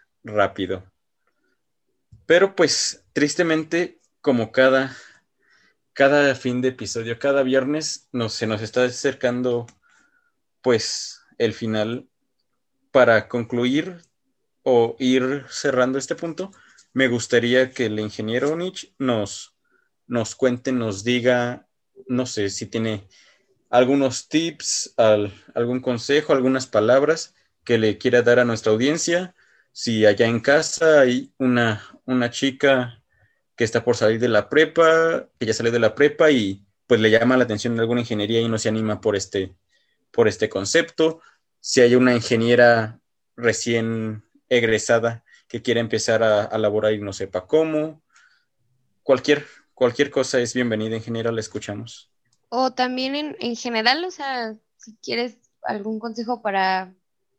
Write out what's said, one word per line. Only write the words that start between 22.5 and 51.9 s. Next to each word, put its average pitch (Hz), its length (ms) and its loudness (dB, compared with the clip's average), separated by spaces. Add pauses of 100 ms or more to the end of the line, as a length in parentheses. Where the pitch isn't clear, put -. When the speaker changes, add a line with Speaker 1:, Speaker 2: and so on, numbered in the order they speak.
Speaker 1:
tiene 110 400 -6 (640)
algunos 131 600 2
tips, - 680 -6
al-, 107 360 2 (200)
algún 123 280 -4
consejo, 143 520 0
algunas 131 340 0
palabras 135 680 2 (280)
que 117 140 2
le 107 200 0
quiera 120 240 2
dar 120 180 4
a 123 60 4
nuestra 113 260 -2
audiencia. 165 640 -2 (380)
Si 110 320 0
allá 104 200 4
en 117 140 0
casa 151 600 4
hay 127 360 0
una, 120 460 0 (220)
una 123 260 -2
chica 131 680 0 (600)
que 120 60 0
está 113 180 -2
por 117 140 0
salir 113 240 0
de 123 80 0
la 107 180 2
prepa, 160 800 2 (100)
que - 80 -6
ya 110 80 0
salió 117 160 -2
de 117 100 0
la 110 140 2
prepa 151 380 4
y, 104 340 -2 (220)
pues, 117 140 4
le 110 100 4
llama 117 240 4
la 127 80 4
atención 113 340 -4
alguna 117 220 -2
ingeniería 113 400 -2
y 117 80 0
no 113 100 -2
se 110 120 -4
anima 107 320 -2
por 104 160 0
este, 98 360 -6 (580)
por 113 180 2
este 107 180 -2
concepto. 160 720 -2 (400)
Si - 220 2
hay 120 140 8
una 127 200 4
ingeniera 117 840 2 (340)
recién 113 880 -2 (240)
egresada 117 800 0 (240)
que 117 120 -10
quiera 120 200 0
empezar 110 420 0
a, 107 220 2
a 113 120 -6
laborar 107 360 0
y 107 60 -6
no 101 120 -8
sepa 95 360 -8
cómo, 156 540 -2 (1040)
cualquier, 143 420 2 (280)
cualquier 127 360 0
cosa 131 300 -2
es 120 140 -2
bienvenida, 113 420 -2
ingeniera, 113 340 -6
la 113 120 -4
escuchamos. - 680 -12 (380)